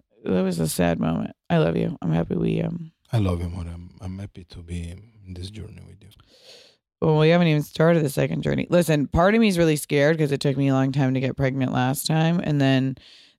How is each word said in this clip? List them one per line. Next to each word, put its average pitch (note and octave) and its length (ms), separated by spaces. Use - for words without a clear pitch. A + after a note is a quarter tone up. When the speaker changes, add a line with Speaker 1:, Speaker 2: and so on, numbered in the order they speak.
Speaker 1:
That F#2 180
was F2 180
a D#2+ 80
sad E2+ 320
moment. - 320
I E3+ 80
love E3 220
you. - 240
I'm - 100
happy - 240
we, A1 240
um, E3 280
Speaker 2:
I A#2 60
love F2+ 220
you, F2 60
amor. F2 260
I'm, F2 180
I'm F#2+ 180
happy G2 260
to - 140
be E2+ 320
in G2 440
this F#2 160
journey F2+ 360
with F#2+ 160
you. G2 60
Speaker 1:
Well, D#3 180
we D#3 120
haven't F3 180
even D3+ 140
started D#3+ 420
the C#3+ 60
second D#3+ 320
journey. C#3 280
Listen, D#3 360
part F3+ 280
of A3+ 60
me A3+ 80
is F3+ 100
really D#3+ 180
scared D3 420
'cause D3 140
it C3+ 80
took C#3 160
me C#3 120
a C3+ 60
long C3+ 180
time C3 220
to C3 60
get C3 160
pregnant C3+ 360
last B2+ 340
time. E3 380
And D3 160
then C3+ 360